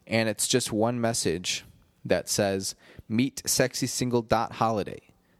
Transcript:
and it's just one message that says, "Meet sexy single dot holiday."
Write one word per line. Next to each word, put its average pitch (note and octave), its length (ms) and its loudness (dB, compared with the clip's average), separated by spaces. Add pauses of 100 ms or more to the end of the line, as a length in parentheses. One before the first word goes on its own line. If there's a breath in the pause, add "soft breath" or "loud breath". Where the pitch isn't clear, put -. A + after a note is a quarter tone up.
and A2+ 220 0
it's - 180 -2
just - 260 0
one A#2 280 2
message F#2+ 640 -2 (400)
that F#2+ 240 0
says, G2 480 -2 (320 loud breath)
"Meet B2 380 0
sexy - 420 0
single A#2+ 340 0
dot A2+ 300 0
holiday." A2+ 480 0 (400 soft breath)